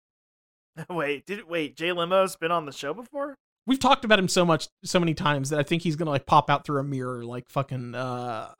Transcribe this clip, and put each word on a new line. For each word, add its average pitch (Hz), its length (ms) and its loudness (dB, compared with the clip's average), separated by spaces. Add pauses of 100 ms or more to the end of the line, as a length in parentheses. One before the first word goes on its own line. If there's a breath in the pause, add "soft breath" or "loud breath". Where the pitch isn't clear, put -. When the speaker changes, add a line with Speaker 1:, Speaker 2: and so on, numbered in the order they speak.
(760)
Speaker 1:
<laughs> 160 120 -12
Wait, 147 360 -4
did, 175 220 -10
wait, 160 280 -4
Jay 170 160 -2
Limo's 180 440 2
been 165 160 -2
on 165 160 0
the 135 40 -12
show 143 220 -6
before? 277 420 -10 (320)
Speaker 2:
We've 269 120 2
talked 262 260 4
about 208 140 6
him 185 80 2
so 180 180 4
much, 160 220 2 (160)
so 185 160 2
many 170 160 2
times 143 340 0
that 151 100 0
I 143 40 2
think 170 180 -2
he's 160 140 0
gonna, 160 160 -4
like, 139 160 -2
pop 151 240 6
out 143 140 0
through 143 140 -2
a 139 40 0
mirror 127 420 -6
like 123 240 -12
fucking, 127 460 -6
uh, 123 640 -6